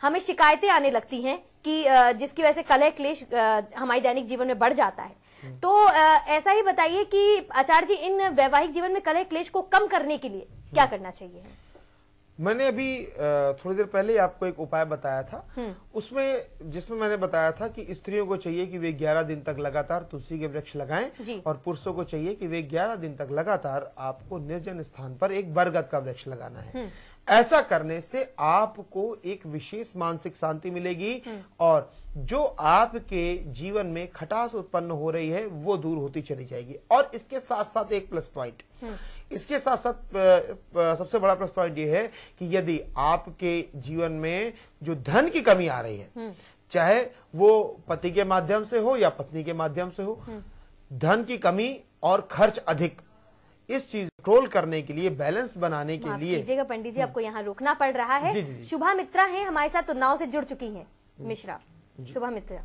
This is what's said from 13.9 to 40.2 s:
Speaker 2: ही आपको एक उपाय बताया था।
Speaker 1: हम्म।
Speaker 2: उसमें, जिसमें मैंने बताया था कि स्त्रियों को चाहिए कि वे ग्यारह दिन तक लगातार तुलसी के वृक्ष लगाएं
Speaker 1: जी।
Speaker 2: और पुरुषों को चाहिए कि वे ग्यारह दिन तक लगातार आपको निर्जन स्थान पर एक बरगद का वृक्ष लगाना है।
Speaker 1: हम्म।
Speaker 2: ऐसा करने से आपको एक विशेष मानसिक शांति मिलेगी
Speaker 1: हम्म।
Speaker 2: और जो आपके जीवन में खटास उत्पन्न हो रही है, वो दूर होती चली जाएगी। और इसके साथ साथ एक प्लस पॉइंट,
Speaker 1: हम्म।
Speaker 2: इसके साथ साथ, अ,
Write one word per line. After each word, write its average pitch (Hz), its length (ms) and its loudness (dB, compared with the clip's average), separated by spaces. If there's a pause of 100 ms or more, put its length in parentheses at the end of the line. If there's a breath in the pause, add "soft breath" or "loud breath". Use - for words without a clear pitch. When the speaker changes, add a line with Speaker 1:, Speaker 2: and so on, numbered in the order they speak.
Speaker 2:
ही 220 60 4
आपको 185 260 0
एक 175 140 -6
उपाय 160 260 -2
बताया 139 380 -4
था। 220 320 -14
Speaker 1:
हम्म। 220 200 -8 (200)
Speaker 2:
उसमें, 262 520 -4 (160)
जिसमें 170 340 -10
मैंने 214 200 -2
बताया 165 340 0
था 202 160 -6
कि 220 220 -12
स्त्रियों 196 380 -4
को 190 100 -2
चाहिए 180 300 -4
कि 180 100 -10
वे 165 160 -4
ग्यारह 156 280 0
दिन 156 200 -6
तक 143 180 -6
लगातार 147 440 -4
तुलसी 160 360 -12
के 151 80 -6
वृक्ष 143 280 -10
लगाएं 156 360 -4 (100)
Speaker 1:
जी। 214 240 -10
Speaker 2:
और 151 200 -4
पुरुषों 175 280 -6
को 170 100 -6
चाहिए 165 320 -6
कि 202 120 -8
वे 165 140 -4
ग्यारह 165 340 -4
दिन 160 200 -10
तक 139 160 -8
लगातार 151 680 -4
आपको 131 400 -10
निर्जन 165 460 -10
स्थान 131 320 -14
पर 190 160 0
एक 190 220 -6
बरगद 170 380 0
का 147 80 -2
वृक्ष 131 280 -12
लगाना 120 320 -14
है। 113 160 -16
Speaker 1:
हम्म। 240 140 -8 (400 loud breath)
Speaker 2:
ऐसा 233 320 6
करने 165 400 -2
से - 380 -8
आपको 202 840 0
एक 190 200 -8
विशेष 165 500 -12
मानसिक 170 400 -6
शांति 160 360 -6
मिलेगी 180 560 -6
Speaker 1:
हम्म। 214 140 -12 (180)
Speaker 2:
और 160 340 4 (240 soft breath)
जो 214 260 -2 (160)
आपके 180 800 2
जीवन 170 480 -6
में 170 260 -8
खटास 220 440 -4
उत्पन्न 175 360 -4
हो 156 180 -4
रही 160 200 -2
है, 190 160 -4
वो 185 320 -2
दूर 160 200 -4
होती 143 240 -6
चली 131 240 -10
जाएगी। 123 300 -12 (160)
और 269 240 4
इसके 254 240 -10
साथ 220 240 -4
साथ 214 300 -4
एक 196 160 -4
प्लस 160 180 -6
पॉइंट, 123 360 -12 (200 loud breath)
Speaker 1:
हम्म। 226 120 -12 (360 loud breath)
Speaker 2:
इसके 294 280 -4
साथ 262 180 0
साथ, 240 160 -2
अ, 185 580 4 (280)